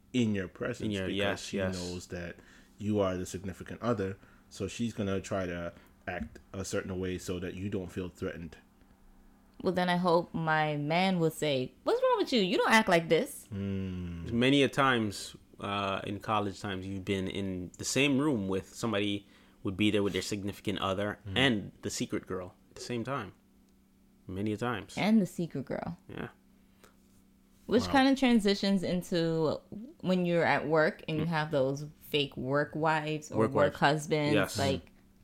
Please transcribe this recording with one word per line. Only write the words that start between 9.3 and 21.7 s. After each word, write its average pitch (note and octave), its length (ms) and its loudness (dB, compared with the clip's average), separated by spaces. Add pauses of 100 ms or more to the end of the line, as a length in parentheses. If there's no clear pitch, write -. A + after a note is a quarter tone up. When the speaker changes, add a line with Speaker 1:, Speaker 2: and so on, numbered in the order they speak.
Speaker 3:
Well, F#3 120 0
then F3+ 160 2
I F3 80 4
hope E3+ 360 4
my D#3 440 0
man F3 420 2
will D#3+ 120 4
say, C3+ 420 -2 (100)
"What's A4 180 2
wrong B4+ 180 4
with F#4 120 0
you? C4+ 100 4
You F#3 160 2
don't A#4+ 140 4
act A3 180 6
like E3+ 200 4
this." - 440 2
Speaker 1:
Mm. F2+ 760 -6
Speaker 2:
Many C3 320 4
a B2+ 40 4
times, A#2+ 680 0 (240)
uh, G2 460 -2
in G2+ 140 -6
college G2+ 420 -2
times, F#2+ 240 -6
you've G2 200 -6
been F#2+ 220 0
in F#2 520 -4
the - 60 -6
same C3+ 340 2
room C3 280 0
with F#2+ 280 -4
somebody G#2 500 -2 (380)
would G2 120 -4
be G#2+ 160 4
there G2+ 120 4
with G2 100 0
their F2+ 80 0
significant G2+ 580 -4
other G2 380 -2 (100)
Speaker 1:
Mm. F#2+ 100 -8
Speaker 2:
and A#2+ 340 2 (100)